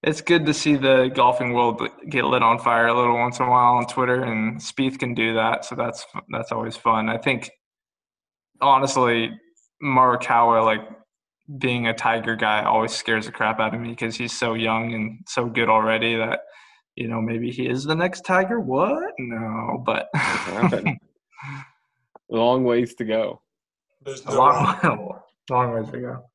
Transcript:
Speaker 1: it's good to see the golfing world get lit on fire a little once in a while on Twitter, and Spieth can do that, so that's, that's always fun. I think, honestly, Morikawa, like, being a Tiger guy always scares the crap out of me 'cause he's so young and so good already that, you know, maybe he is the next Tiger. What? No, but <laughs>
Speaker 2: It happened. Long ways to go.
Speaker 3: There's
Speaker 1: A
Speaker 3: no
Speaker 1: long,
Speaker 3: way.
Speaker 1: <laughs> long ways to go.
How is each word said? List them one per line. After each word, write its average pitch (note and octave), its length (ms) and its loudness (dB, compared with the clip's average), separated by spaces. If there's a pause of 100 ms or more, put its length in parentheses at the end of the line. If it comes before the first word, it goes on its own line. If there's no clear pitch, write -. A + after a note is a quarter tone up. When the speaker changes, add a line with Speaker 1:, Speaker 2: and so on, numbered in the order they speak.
Speaker 1:
it's D#3 200 -2
good E3 240 4
to D3+ 80 2
see D3+ 220 2
the C3 380 4
golfing B2 380 2
world A#2+ 300 2 (260)
get C3+ 160 0
lit B2+ 180 2
on A#2 160 4
fire A#2 280 2
a A#2 80 4
little A#2+ 240 2
once B2 200 -2
in C3 80 2
a B2 40 0
while B2 240 6
on A#2+ 120 0
Twitter, B2+ 380 0
and A2+ 340 -2
Spieth C3+ 400 -4
can B2 140 -4
do A2+ 220 0
that, A2+ 320 0
so - 80 -10
that's, A#2+ 320 -6 (240)
that's A2+ 220 -6
always A2+ 240 -6
fun. A2 340 0
I A2+ 80 -2
think, B2 320 -2 (1120)
honestly, B2+ 760 2 (440)
Morikawa, A#2+ 800 4
like, A2 240 0 (720)
being B2 280 -2
a A2+ 80 0
Tiger A#2 400 -2
guy G#2+ 300 0
always A2 280 2
scares A2 340 -2
the A2+ 60 -12
crap A2 280 -2
out A2 120 0
of A#2 80 -6
me A#2 140 -8
'cause A2+ 220 -6
he's A#2+ 200 -8
so A2+ 180 -2
young A2+ 400 -2
and G#2+ 340 -6
so B2 180 -2
good A#2 220 0
already A2 480 2
that, A2+ 240 -2 (560)
you A#2+ 100 -6
know, A#2 140 -4
maybe A#2 320 -4
he B2 160 -4
is B2+ 160 -4
the D#3 100 -2
next F3+ 280 -2
Tiger. F#3+ 360 0
What? A3 600 -2
No, A2+ 680 -6
but - 240 -2
<laughs> - 40 -16
Speaker 2:
It - 40 0
happened. G2 800 -2 (1300)
Long A#2+ 360 2
ways A#2+ 320 0
to A#2+ 80 -6
go. A2 380 -2 (600)
Speaker 3:
There's C3+ 240 -12
Speaker 1:
A G#2 40 -8
Speaker 3:
no G#2+ 80 0
Speaker 1:
long, C#3+ 260 4 (180)
Speaker 3:
way. A2 340 -2 (180)
Speaker 1:
<laughs> - 160 -16
long B2 220 0
ways A2+ 200 -4
to B2 80 -10
go. B2 340 -12